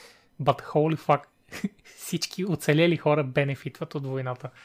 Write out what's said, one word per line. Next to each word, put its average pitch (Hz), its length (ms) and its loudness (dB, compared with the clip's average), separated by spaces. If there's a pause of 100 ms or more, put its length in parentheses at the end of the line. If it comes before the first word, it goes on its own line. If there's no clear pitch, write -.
(420)
but 135 220 2
holy 156 340 0
fuck, 143 240 2 (600)
<laughs> - 140 -20
всички - 480 -6
оцелели 165 520 4
хора 151 260 2
бенефитват 139 720 -4
от 139 120 -6
войната. 127 420 -6 (160)